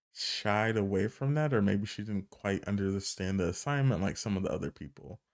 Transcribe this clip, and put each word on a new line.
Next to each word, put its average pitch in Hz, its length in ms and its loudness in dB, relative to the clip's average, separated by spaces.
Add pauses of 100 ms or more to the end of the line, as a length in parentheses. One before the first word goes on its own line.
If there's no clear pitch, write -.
(140)
shied 110 600 0
away 98 320 2
from 139 260 -2
that, 151 200 2
or 107 80 4
maybe 101 240 4
she - 160 -8
didn't 104 280 -4
quite 98 360 -2
understand 98 720 -2
the 87 80 2
assignment 131 540 0
like 98 140 0
some 101 200 -2
of 95 80 -2
the 78 80 -2
other 78 180 -4
people. - 500 -16 (140)